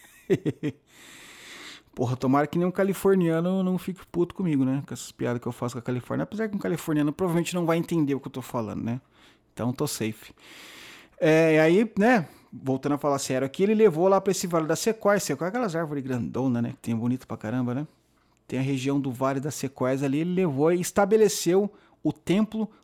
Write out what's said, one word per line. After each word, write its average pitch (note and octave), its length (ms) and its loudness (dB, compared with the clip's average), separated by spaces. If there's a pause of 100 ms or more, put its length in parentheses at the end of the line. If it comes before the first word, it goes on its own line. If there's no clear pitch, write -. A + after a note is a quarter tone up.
(300)
<laughs> D#3 460 -2 (1160)
Porra, B2 220 -2
tomara C#3 300 2
que - 120 -2
nenhum F3+ 140 2
californiano F#3 920 2
não F#3 140 0
fique - 340 -10
puto E3+ 240 -2
comigo, D#3 280 0
né? C3 240 0
Com - 60 -14
essas - 180 -12
piadas A#2+ 300 -4
que - 60 -10
eu B2 40 -4
faço A#2+ 220 -6
com B2+ 60 -10
a - 20 -8
Califórnia. B2 420 -4
Apesar A3 240 -6
que G#3 80 -6
um F#3+ 40 -6
californiano D3+ 520 -2
provavelmente E3+ 440 -2
não F3 100 -2
vai E3 120 2
entender D#3 360 0
o C3 60 -2
que - 80 -12
eu C3 40 -12
tô B2+ 100 -10
falando, G#2+ 420 -6
né? A#2+ 180 -6 (500)
Então B2 220 -2
tô A#2+ 140 -4
safe. - 440 -6 (880)
É, D#3+ 360 6
e D#3 40 6
aí, F3+ 380 6
né? G#3 300 4 (260)
Voltando C3 400 -2
a C#3+ 40 0
falar C#3+ 220 0
sério C3 260 -2
aqui, C3+ 180 -2
ele G#3+ 120 4
levou F#3+ 320 6
lá F#3+ 140 6
pra F#3+ 100 0
esse F#3 160 -4
Vale E3 200 0
da D#3+ 80 0
Sequoia. G#3 440 2
Sequoia D#3+ 280 -2
é - 20 -4
aquelas G#3+ 260 -4
árvores D3+ 280 -4
grandonas, B2 600 -2
né? A#2+ 60 -2
Que A#2+ 80 -10
tem A#2+ 180 -4
bonito B2 320 -2
pra A2+ 80 -8
caramba, B2 380 -4
né? D3 140 -6 (600)
Tem B2 100 -6
a C3 40 -2
região C#3 380 -2
do C3+ 120 -2
Vale C3+ 280 -2
das C#3+ 160 -6
Sequoias C3 460 -2
ali, C#3 180 0
ele F3 140 -2
levou E3 380 2
e F3+ 80 2
estabeleceu G3+ 880 2 (320)
o D3+ 120 -2
templo G#3+ 560 0 (140)